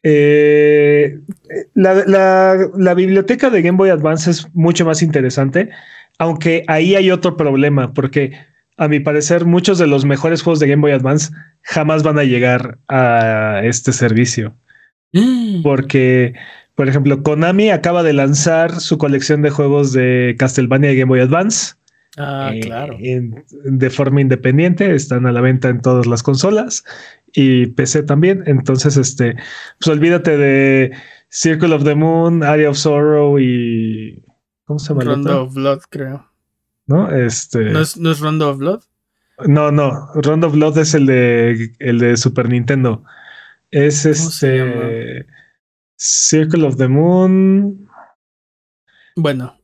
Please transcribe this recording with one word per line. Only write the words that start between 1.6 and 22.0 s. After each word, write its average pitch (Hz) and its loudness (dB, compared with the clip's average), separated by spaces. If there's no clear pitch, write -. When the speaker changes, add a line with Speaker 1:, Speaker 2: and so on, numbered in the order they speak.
Speaker 1:
la, 190 4
la, 190 4
la 185 2
biblioteca 196 0
de 202 2
Game 175 2
Boy 190 4
Advance 160 0
es - -4
mucho 170 2
más 160 0
interesante, 143 -2
aunque 165 -2
ahí 165 2
hay 190 2
otro 180 -2
problema, 143 0
porque 139 -2
a 160 -2
mi 147 0
parecer 156 0
muchos 175 2
de 165 2
los 139 2
mejores 151 0
juegos 160 0
de 143 2
Game 143 2
Boy 147 2
Advance 139 -2
jamás 156 -2
van 151 2
a 143 0
llegar 123 0
a 110 0
este 120 -2
servicio. 113 -2
Speaker 2:
Mm. 220 0
Speaker 1:
Porque, 127 0
por 135 0
ejemplo, 139 0
Konami 175 2
acaba 170 0
de 151 2
lanzar 160 0
su - -2
colección 147 0
de 147 2
juegos 143 0
de 127 0
Castlevania 135 0
de 135 2
Game 127 2
Boy 127 2
Advance. 170 0